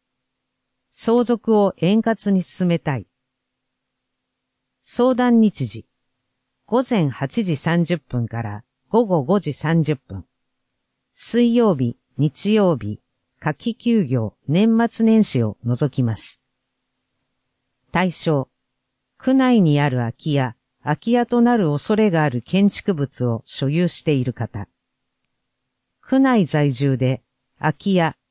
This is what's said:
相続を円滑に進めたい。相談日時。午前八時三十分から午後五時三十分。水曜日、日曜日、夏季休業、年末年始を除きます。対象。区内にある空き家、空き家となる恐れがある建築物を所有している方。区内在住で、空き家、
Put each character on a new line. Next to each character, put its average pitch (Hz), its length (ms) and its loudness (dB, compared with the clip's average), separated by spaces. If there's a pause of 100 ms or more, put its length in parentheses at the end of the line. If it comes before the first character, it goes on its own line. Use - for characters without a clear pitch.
(920)
相 240 320 0
続 226 340 0
を 202 200 2
円 208 280 2
滑 214 280 -2
に 185 100 2
進 - 240 -4
め 170 140 0
た 139 160 -4
い。 101 100 -8 (1800)
相 254 320 0
談 240 260 4
日 196 260 2
時。 107 200 -12 (800)
午 240 220 0
前 170 220 0
八 170 340 -4
時 170 120 -2
三 170 280 0
十 170 140 -4
分 120 280 -6
か 113 160 -8
ら 104 220 -10 (240)
午 226 180 0
後 175 160 0
五 175 160 0
時 156 140 -6
三 160 300 0
十 147 120 -2
分。 95 300 -14 (880)
水 240 420 0
曜 220 220 4
日、 123 200 -2 (200)
日 156 380 0
曜 185 220 4
日、 104 240 -8 (380)
夏 160 160 -4
季 - 220 -8
休 226 280 0
業、 117 320 -4 (120)
年 214 280 2 (140)
末 226 160 -2
年 220 160 6
始 127 220 0
を 107 200 -6
除 123 300 -2
き 135 80 -2
ま 113 140 -2
す。 - 260 -12 (1500)
対 180 180 0
象。 147 380 -2 (680)
区 254 180 0
内 254 260 4
に 147 200 4
あ 147 80 2
る 127 100 -2
空 117 140 -4
き - 200 -6
家、 131 240 -2 (260)
空 147 140 -4
き - 160 -4
家 240 140 2
と 240 160 0
な 240 140 4
る 175 140 2
恐 147 240 -2
れ 214 160 2
が 165 140 2
あ 147 60 0
る 120 100 -4
建 196 300 2
築 - 240 -4
物 135 320 -4
を 117 180 -2
所 - 240 -6
有 170 180 0
し - 160 -6
て 156 120 0
い 131 100 0
る 120 80 -6
方。 104 340 -10 (1300)
区 262 200 0
内 247 260 4
在 147 260 0
住 135 240 -2
で、 127 260 -2 (360)
空 156 160 -2
き 196 200 -2
家、 165 220 0 (140)